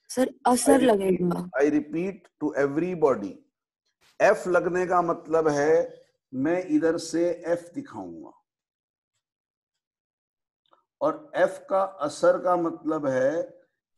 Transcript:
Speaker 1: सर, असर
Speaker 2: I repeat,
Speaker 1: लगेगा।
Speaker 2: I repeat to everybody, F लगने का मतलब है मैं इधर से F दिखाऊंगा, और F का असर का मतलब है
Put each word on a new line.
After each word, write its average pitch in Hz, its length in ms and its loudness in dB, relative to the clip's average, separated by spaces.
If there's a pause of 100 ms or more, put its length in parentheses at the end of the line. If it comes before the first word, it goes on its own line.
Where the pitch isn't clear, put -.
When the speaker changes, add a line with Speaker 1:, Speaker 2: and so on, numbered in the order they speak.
Speaker 1:
सर, 254 240 -2 (140)
असर 254 320 4
Speaker 2:
I 247 40 4
repeat, 247 80 6
Speaker 1:
लगेगा। 180 580 0 (100)
Speaker 2:
I 147 100 4
repeat 160 580 -4 (160)
to 151 100 -4 (120)
everybody, 143 680 0 (880)
F 190 260 4
लगने 175 400 0
का 175 140 2
मतलब 160 460 0
है 156 560 2 (300)
मैं 165 340 -2
इधर 160 300 0
से 170 500 -4
F 170 280 -4
दिखाऊंगा, 90 560 -14 (2750)
और 151 340 -4
F 185 340 0
का 190 140 0
असर 170 600 0
का 180 120 2
मतलब 160 520 -4
है 135 340 0 (560)